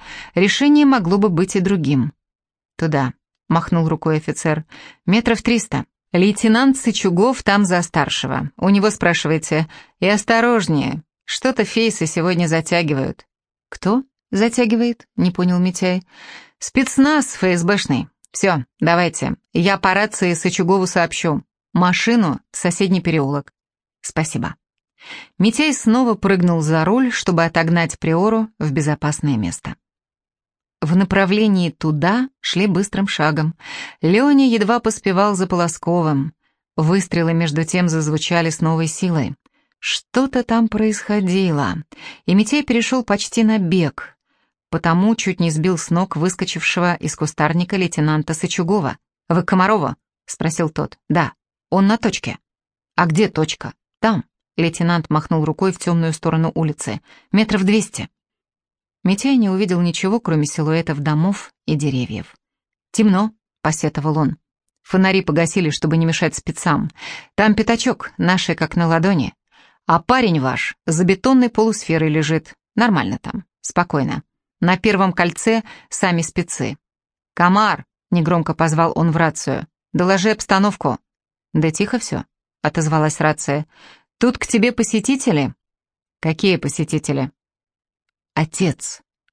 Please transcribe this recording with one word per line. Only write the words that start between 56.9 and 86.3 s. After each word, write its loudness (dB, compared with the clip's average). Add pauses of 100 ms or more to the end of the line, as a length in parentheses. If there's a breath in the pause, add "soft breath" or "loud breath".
«Метров 2
двести». 0 (960)
Митяй 2
не 4
увидел 0
ничего, 0
кроме 0
силуэтов -2
домов -2 (120)
и -2
деревьев. -4 (560)
«Темно», 2 (320)
посетовал -2
он. 0 (440)
«Фонари 2
погасили, 0
чтобы -2
не 2
мешать -2
спецам. -4 (440 loud breath)
Там 4
пятачок, 0
наши 0
как -4
на 2
ладони. 2 (520 soft breath)
А 2
парень 2
ваш -4 (100)
за 0
бетонной 2
полусферой 0
лежит. -2 (200)
Нормально 0
там, -10 (160)
спокойно. -4 (380)
На 2
первом 0
кольце 0 (260 loud breath)
сами -2
спецы». -6 (560)
«Комар», 2 (260)
негромко 0
позвал 0
он 0
в -2
рацию, -2 (260)
«доложи 2
обстановку». 0 (540)
«Да 2
тихо -2
всё», -8 (380)
отозвалась 0
рация. -2 (520 soft breath)
«Тут 0
к -8
тебе 2
посетители». -2 (640)
«Какие 0